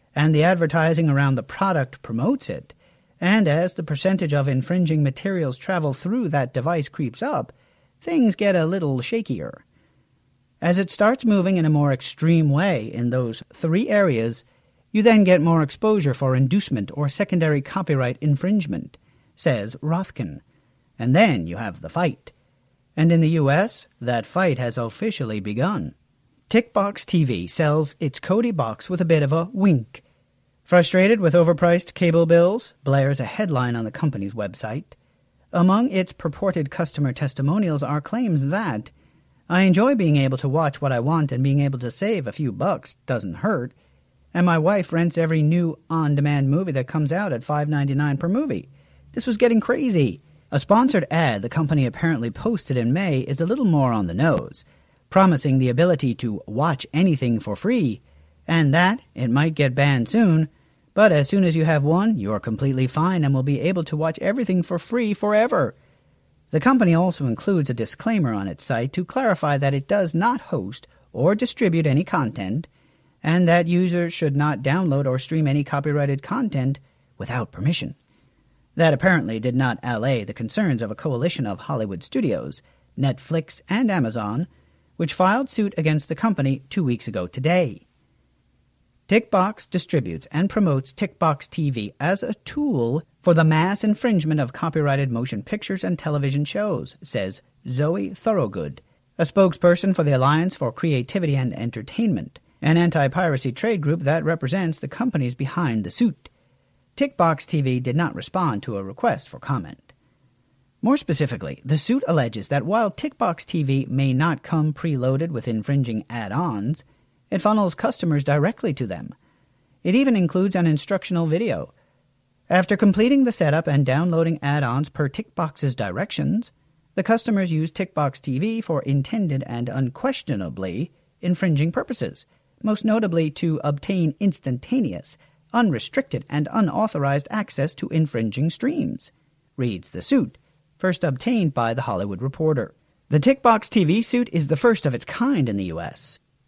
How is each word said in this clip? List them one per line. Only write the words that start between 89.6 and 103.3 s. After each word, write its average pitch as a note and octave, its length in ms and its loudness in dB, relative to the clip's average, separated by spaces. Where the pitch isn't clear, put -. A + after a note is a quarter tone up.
distributes C3 640 -4
and E3+ 180 0
promotes D#3 440 0
Tickbox - 580 -2
T D3+ 200 -2
V A2 280 -4
as F3+ 240 -2
a G#3+ 120 -4
tool D#3+ 580 -2
for F3 140 6
the D#3+ 100 4
mass D#3+ 380 2
infringement F#3+ 580 2
of B2 120 -4
copyrighted C#3+ 580 0
motion A#2 320 -4
pictures G3+ 400 -6
and F3+ 160 -2
television C#3+ 460 -2
shows, G3 580 -4
says G2 400 -6
Zoe D3 420 0
Thorogood, G#2 720 -2
a E3+ 60 2
spokesperson F3+ 720 2
for E3 80 2
the D3 120 2
Alliance D3+ 400 2
for B2 140 -4
Creativity D3 680 -2
and B2+ 220 -2
Entertainment, A#2 800 -4
an D#3+ 140 4
anti-piracy D#3+ 760 2